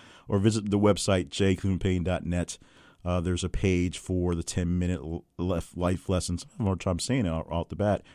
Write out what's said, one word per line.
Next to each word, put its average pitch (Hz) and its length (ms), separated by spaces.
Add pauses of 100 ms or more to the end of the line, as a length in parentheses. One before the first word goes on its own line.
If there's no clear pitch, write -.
(260)
or 104 120
visit 104 320
the 101 80
website, 98 500
j 98 280
cleveland 95 240
payne 92 240
dot 87 200
net. 87 340 (460)
Uh, 90 160
there's 87 240
a 90 40
page 90 500
for 90 360
the 82 80
ten-minute 90 580
l-, 80 240 (120)
lef-, 87 400
life 87 320
lessons. 90 400
I - 40
have - 80
a 117 40
hard 95 160
time 90 180
saying 120 280
it 82 40
off 80 380
the 82 80
bat. 101 260 (120)